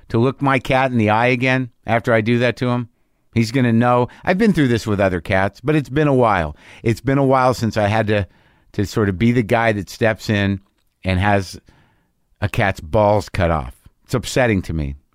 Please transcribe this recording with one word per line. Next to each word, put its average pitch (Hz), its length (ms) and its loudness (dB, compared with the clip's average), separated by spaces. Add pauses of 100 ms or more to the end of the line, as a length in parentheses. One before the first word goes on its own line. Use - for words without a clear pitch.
to - 80 -2
look 123 240 0
my 135 180 0
cat 131 320 0
in 123 60 -2
the 107 120 2
eye 113 180 2
again 131 420 0 (160)
after 117 280 0
I 113 80 4
do 117 180 0
that 120 180 0
to 123 120 -2
him? 123 200 -4 (460)
He's 113 160 0
gonna 123 220 2
know. 123 340 2 (160)
I've 185 140 0
been 214 160 2
through 151 160 2
this 117 180 0
with 104 140 0
other 92 200 0
cats, 98 400 -2
but 147 140 -2
it's 143 140 -2
been 147 180 0
a 139 80 2
while. 98 400 2 (260)
It's 113 200 -2
been 135 160 -2
a 139 80 2
while 131 280 2
since 110 220 -4
I 107 120 2
had 110 200 0
to, 104 180 0 (460)
to 104 140 -4
sort 104 240 0
of 92 100 -4
be 117 140 4
the 123 100 0
guy 113 300 0
that 101 160 -6
steps 110 400 -2
in 98 320 0 (420)
and 92 160 -2
has 101 400 -2 (800)
a 104 80 -4
cat's 101 320 -2
balls 104 480 0
cut 87 240 -2
off. 69 240 -4 (300)
It's - 80 -6
upsetting 117 500 0
to - 100 -8
me. 71 220 -6 (200)